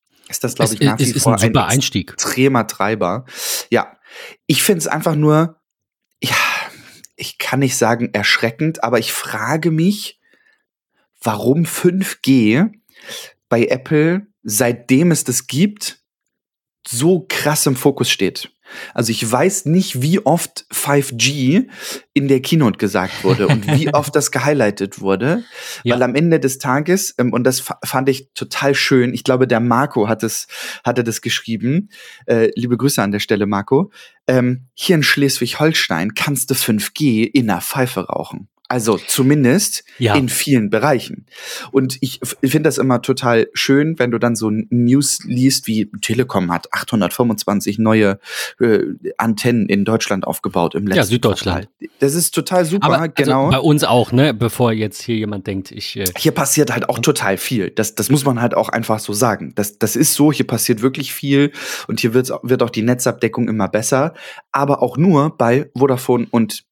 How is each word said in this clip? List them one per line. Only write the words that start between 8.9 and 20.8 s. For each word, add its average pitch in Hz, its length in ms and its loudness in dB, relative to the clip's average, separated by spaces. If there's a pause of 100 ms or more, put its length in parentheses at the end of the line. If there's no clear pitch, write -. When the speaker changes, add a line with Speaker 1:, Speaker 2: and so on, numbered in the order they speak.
Speaker 1:
ich 110 120 -4
frage 131 600 -4
mich, 180 500 -2 (1000)
warum 117 440 2
fünf - 560 -2
G 127 420 4 (840)
bei 117 160 2
Apple, 156 600 0 (160)
seitdem 123 680 2
es 147 140 0
das - 220 -4
gibt, 202 520 -2 (880)
so 156 400 0
krass - 380 -2
im 135 100 2
Fokus 139 340 0
steht. - 440 -4 (400)
Also 117 180 -2
ich 113 180 -4
weiß 151 360 2
nicht, 156 360 0
wie 160 240 2
oft - 460 -2
five 139 440 0